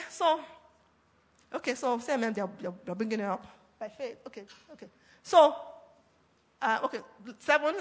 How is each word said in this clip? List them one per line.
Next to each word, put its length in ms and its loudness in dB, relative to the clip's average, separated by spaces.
so, 300 2
okay, 220 -4
so 240 -2
say 140 -4
amen, 180 0
they're, 160 -4
they're, 120 -6
they're 100 -6
bringing 240 -4
it 60 -4
up 200 -4
by 120 -10
faith. 260 -10
Okay, 180 -16
okay. 160 -20
So, 320 8
uh, 240 0
okay, 140 -4
seven, 420 2